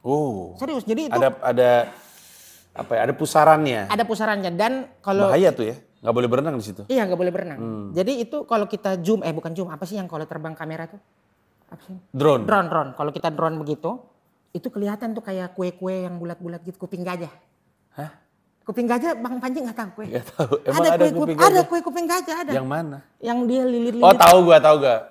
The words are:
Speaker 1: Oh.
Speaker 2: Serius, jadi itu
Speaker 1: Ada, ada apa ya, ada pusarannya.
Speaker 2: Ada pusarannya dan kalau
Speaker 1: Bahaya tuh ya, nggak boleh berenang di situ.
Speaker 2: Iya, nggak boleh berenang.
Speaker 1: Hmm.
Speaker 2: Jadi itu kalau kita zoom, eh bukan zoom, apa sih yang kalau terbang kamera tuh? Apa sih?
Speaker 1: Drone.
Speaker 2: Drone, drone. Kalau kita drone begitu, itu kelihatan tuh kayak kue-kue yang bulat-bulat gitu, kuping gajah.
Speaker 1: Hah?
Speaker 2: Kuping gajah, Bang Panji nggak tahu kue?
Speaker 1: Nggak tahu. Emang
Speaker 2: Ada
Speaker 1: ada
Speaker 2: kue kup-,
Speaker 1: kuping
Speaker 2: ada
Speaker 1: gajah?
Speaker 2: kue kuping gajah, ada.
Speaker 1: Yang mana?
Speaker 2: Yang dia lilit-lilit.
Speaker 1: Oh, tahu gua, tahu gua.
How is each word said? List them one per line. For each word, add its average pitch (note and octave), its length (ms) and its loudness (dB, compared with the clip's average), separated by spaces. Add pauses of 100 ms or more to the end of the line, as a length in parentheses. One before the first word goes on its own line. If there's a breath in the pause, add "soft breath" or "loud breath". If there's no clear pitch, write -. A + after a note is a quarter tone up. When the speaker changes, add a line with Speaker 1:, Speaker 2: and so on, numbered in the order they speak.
Speaker 1:
Oh. B2 540 -4
Speaker 2:
Serius, C4+ 260 -8
jadi A#3 260 -4
itu A3+ 60 -6
Speaker 1:
Ada, C3+ 160 4 (100)
ada B2 300 2 (1040 soft breath)
apa - 180 -10
ya, A2+ 100 0
ada B2+ 120 0
pusarannya. D3+ 760 4
Speaker 2:
Ada G#3 160 0
pusarannya G#3 480 -4
dan G#3 200 0 (280)
kalau G3 280 2
Speaker 1:
Bahaya F3+ 220 4
tuh B2+ 160 -2
ya, A#2 100 -6 (240)
nggak A2+ 140 -2
boleh B2 140 2
berenang C3+ 280 0
di A2 100 -6
situ. G2+ 200 -14
Speaker 2:
Iya, B3 180 0
nggak F3+ 140 0
boleh F3+ 140 0
berenang. F3 260 -8
Speaker 1:
Hmm. A2 340 -8
Speaker 2:
Jadi F#3+ 280 -2
itu B3+ 240 -6
kalau G#3+ 220 -2
kita G3 320 -6
zoom, F#3+ 240 -2
eh E3 100 -4
bukan D#3+ 200 -8
zoom, F3+ 180 -8
apa D#3 140 -12
sih F#3 120 -12
yang F#3+ 100 -8
kalau D#3 200 -10
terbang D#3 260 -10
kamera D#3+ 340 -10
tuh? G3+ 140 -20 (680)
Apa - 160 -20
sih? F#3 120 -18 (140)
Speaker 1:
Drone. C3+ 340 2
Speaker 2:
Drone, F#3+ 240 2
drone. D3+ 260 -2
Kalau D3 180 -4
kita E3 180 -4
drone D#3 260 -2
begitu, D#3 400 -6 (560)
itu F3+ 160 -10
kelihatan G#3 440 -6
tuh A3+ 100 -10
kayak F#3 300 -8
kue-kue F#3 520 -6
yang F3 120 -10
bulat-bulat E3+ 460 -12
gitu, F3 160 -14
kuping F3+ 240 -10
gajah. F3 300 -8 (640)
Speaker 1:
Hah? D3+ 180 -12 (500)
Speaker 2:
Kuping A#3+ 240 -4
gajah, B3 300 -2
Bang A#3+ 220 -8
Panji B3+ 240 -6
nggak A#3 160 -10
tahu G#3+ 180 -10
kue? G#3+ 120 -14
Speaker 1:
Nggak A#2+ 200 -8
tahu. C3+ 340 -2
Emang C3+ 140 -2
Speaker 2:
Ada E4 140 4
Speaker 1:
ada F3 80 4
Speaker 2:
kue A3+ 100 6
kup-, D#4+ 140 0
Speaker 1:
kuping D4+ 160 -2
Speaker 2:
ada - 120 6
Speaker 1:
gajah? F#4 160 6
Speaker 2:
kue E4+ 160 -2
kuping E4+ 260 -6
gajah, E4+ 320 -2
ada. D#4+ 120 -6
Speaker 1:
Yang C3 160 -2
mana? D3 300 -6 (200)
Speaker 2:
Yang A#3 280 -4
dia B3+ 180 0
lilit-lilit. A#3+ 400 0
Speaker 1:
Oh, F#3+ 100 10
tahu E3+ 300 10
gua, E3+ 160 10
tahu D3+ 200 8
gua. C3 160 4 (160)